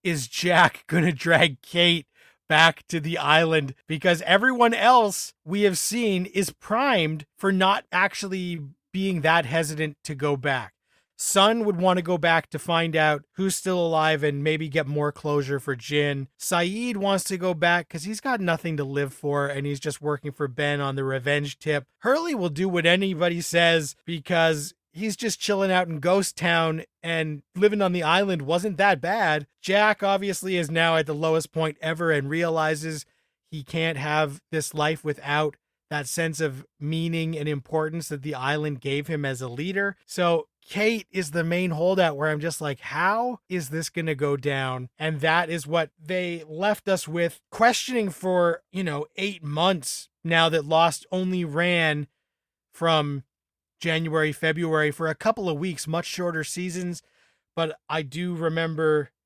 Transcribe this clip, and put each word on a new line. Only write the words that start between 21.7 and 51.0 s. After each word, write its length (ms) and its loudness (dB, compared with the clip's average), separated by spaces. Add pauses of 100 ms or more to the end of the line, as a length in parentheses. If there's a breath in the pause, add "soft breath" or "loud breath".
Hurley 340 0
will 140 -2
do 200 -2
what 160 0
anybody 560 2
says 540 2 (100)
because 680 0 (180)
he's 240 -4
just 220 -4
chilling 320 0
out 160 2
in 140 -6
Ghost 360 2
Town, 460 0 (180)
and 440 -6 (100)
living 260 4
on 120 2
the 100 0
island 400 2
wasn't 360 0
that 220 4
bad. 460 0 (160)
Jack 400 2
obviously 540 0
is 120 0
now 280 2
at 100 2
the 80 -6
lowest 380 0
point 280 -4
ever 300 -2
and 180 2
realizes 800 -2 (460)
he 100 -10
can't 360 -4
have 520 -2
this 240 -4
life 300 -2
without 520 -2 (340)
that 180 -4
sense 320 -4
of 260 -4 (140)
meaning 580 -4
and 100 -4
importance 600 -4
that 140 -8
the 120 -6
island 460 -2
gave 260 -4
him 180 -4
as 160 -4
a 80 -8
leader. 480 -4 (100)
So 420 0 (180)
Kate 440 0
is 220 -4
the 120 0
main 280 0
holdout 440 2
where 140 0
I'm 100 -2
just 180 -4
like, 220 -4
"How 600 0 (100)
is 180 -4
this 220 -6
gonna 240 -4
go 200 0
down?" 540 -4 (100)
And 220 -4
that 300 2
is 160 -6
what 240 0 (120)
they 460 -4
left 400 -2
us 180 0
with 440 -4
questioning 580 2
for, 540 0 (100)
you 100 -4
know, 220 -4 (120)
eight 280 -6
months 640 -2 (160)
now 240 4
that 160 0
Lost 480 2